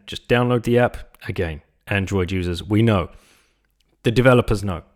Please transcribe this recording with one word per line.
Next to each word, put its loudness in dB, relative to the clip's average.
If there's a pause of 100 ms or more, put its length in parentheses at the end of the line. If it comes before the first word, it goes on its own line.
just -16
download 0
the 2
app -2 (100)
again. -6 (240)
Android -2
users. -4
We 0
know. 2 (960)
The 0
developers 4
know. -6 (120)